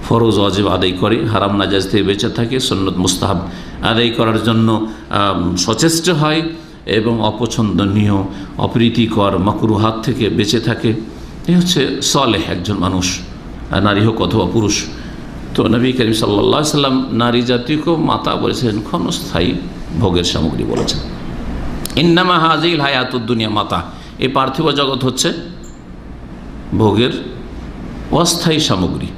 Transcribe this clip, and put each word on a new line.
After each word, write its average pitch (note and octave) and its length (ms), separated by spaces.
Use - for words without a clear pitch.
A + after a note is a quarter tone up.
ফরজ A2+ 300
ওয়াজিব G2+ 280
আদায় F#2 240
করে, G#2 340
হারাম G#2 320
নাজায়েজ F#2+ 320
থেকে G2+ 140
বেঁচে G2 260
থাকে, A#2+ 300
সুন্নত F#2+ 380
মুস্তাহাব F#2 520
আদায় A2+ 260
করার A2+ 340
জন্য, A2 440
আম, F2+ 460
সচেষ্ট D#3+ 540
হয় D#3 320
এবং A2+ 380
অপছন্দনীয়, G#2 880
অপ্রীতিকর, A2 800
মাকরুহাত G#2+ 680
থেকে A2 260
বেঁচে G#2 300
থাকে, A2+ 340
এ F3 80
হচ্ছে F3 460
সালেহ A2+ 500
একজন F2+ 260
মানুষ, F#2 420
আর G2 100
নারী G2+ 200
হোক A2 200
অথবা F#2 320
পুরুষ। G#2+ 320
তো G2+ 120
নবী A#2+ 240
করিম A2+ 220
সাল্লাল্লাহু A2 420
আলাইহি D3+ 160
সাল্লাম C3+ 400
নারী A#2+ 300
জাতিকেও D3+ 540
মাতা - 400
বলেছেন, G#2+ 460
ক্ষণস্থায়ী - 720
ভোগের F2 240
সামগ্রী D2+ 400
বলেছেন। A1+ 360
ইন্নামা F3 440
হাযিহিল D#3+ 420
হায়াতুদ B2+ 400
দুনিয়া A2+ 280
মাতা, G2+ 320
এই B2+ 80
পার্থিব C3+ 440
জগৎ C3 320
হচ্ছে C3 300
ভোগের A2 340
অস্থায়ী D#3+ 480
সামগ্রী। - 480